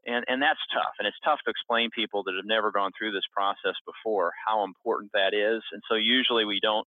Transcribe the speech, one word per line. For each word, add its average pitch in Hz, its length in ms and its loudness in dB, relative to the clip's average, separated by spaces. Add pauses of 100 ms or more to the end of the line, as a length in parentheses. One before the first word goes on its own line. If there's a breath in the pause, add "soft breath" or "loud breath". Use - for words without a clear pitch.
And, 120 220 -2
and 127 120 0
that's 151 320 2
tough. - 260 0
And 104 100 0
it's - 160 -6
tough 151 200 2
to 117 60 -2
explain 117 400 0
to - 40 -16
people 104 300 -2
that 92 120 -2
have 95 80 -6
never 107 260 2
gone 98 260 0
through 107 140 -2
this 98 220 -2
process 98 420 0 (100)
before 90 480 -2 (140)
how 110 160 2
important 101 500 -4
that 98 220 2
is. 107 280 2 (100)
And 107 160 -14
so 113 80 2
usually 117 480 4
we 101 160 -2
don't 110 320 2